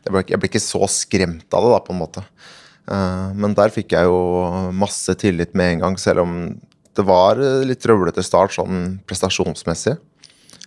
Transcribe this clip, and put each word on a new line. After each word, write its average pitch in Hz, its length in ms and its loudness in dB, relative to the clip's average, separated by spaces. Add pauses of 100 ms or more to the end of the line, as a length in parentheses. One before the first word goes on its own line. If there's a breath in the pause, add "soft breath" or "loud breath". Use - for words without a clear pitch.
det - 80 -4
ble 92 140 2
ikke, - 100 -2
jeg 95 80 -2
ble - 80 -4
ikke 107 140 0
så 98 260 -2
skremt 87 640 -2
av 90 80 4
det 120 80 4
da, 101 140 6
på 92 100 -6
en 87 60 -6
måte. 90 240 -10 (680 loud breath)
Eh, 95 380 -2 (100)
men 104 160 0
der 104 160 4
fikk 95 240 -4
jeg 87 140 4
jo 90 100 2 (560)
masse 95 460 -2
tillit 87 340 -2
med 90 220 2
en 85 80 -2
gang, 92 120 0
selv 92 280 2
om 87 80 -4 (640)
det 101 120 0
var, 98 320 6
eh, 135 280 0
litt 127 160 -4
trøblete 92 400 2
start 92 280 2
sånn 92 560 -4
prestasjonsmessig. 92 880 -4 (720 loud breath)